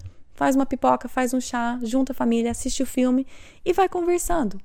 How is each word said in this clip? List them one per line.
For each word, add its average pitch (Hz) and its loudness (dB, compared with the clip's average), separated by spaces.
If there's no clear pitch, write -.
faz 277 2
uma 269 4
pipoca, 254 0
faz 254 -2
um 254 2
chá, 240 -4
junta 262 0
a - -6
família, 233 0
assiste 262 -2
o - -4
filme 254 2
e 370 2
vai 370 4
conversando. 339 0